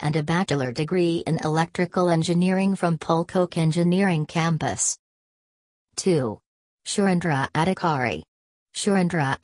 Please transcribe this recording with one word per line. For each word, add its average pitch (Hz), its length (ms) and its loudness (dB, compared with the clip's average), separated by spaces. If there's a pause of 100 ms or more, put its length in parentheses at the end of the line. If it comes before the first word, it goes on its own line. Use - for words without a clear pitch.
and 151 160 -2
a 156 80 0
bachelor 147 480 0
degree 170 560 0
in 156 160 0
electrical 170 640 0
engineering 180 640 2
from 170 240 0
Polkok 170 580 0
Engineering 170 720 2
Campus. 160 720 -2 (960)
Two. 131 460 0 (440)
Shurendra 175 680 0
Adhikari. 147 720 0 (500)
Shurendra 175 680 0